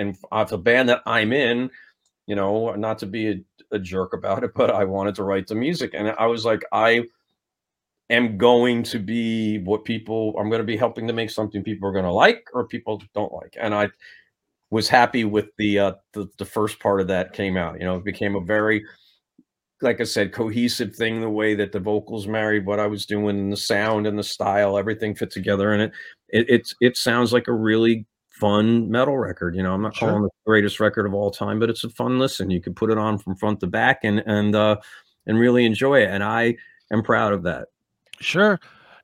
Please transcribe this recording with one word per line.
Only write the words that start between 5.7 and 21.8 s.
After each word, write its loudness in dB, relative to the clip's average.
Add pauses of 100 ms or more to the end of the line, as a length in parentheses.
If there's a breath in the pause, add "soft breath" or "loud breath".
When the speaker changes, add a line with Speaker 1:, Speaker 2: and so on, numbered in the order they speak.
Speaker 1:
And -2
I 2
was -2
like, 0
"I 2 (1080)
am 2
going 4
to -6
be -2
what -2
people, -4
I'm -2
gonna 0
be -4
helping -2
to -2
make -4
something -6
people -6
are -4
gonna -2
like 4 (100)
or -4
people -10 (120)
don't -4
like." -16
And -2
I 0 (800 soft breath)
was 0
happy 4
with 0 (100)
the, 2
uh, 2 (220)
the, -8 (100)
the -6
first -2
part 2
of 0
that -2
came -2
out. -4
You -4
know, -2
it -10
became -4
a -2
very, 0 (960 soft breath)
like 0
I -2
said, -2
cohesive -2
thing, -2
the -4
way 0
that -2
the -4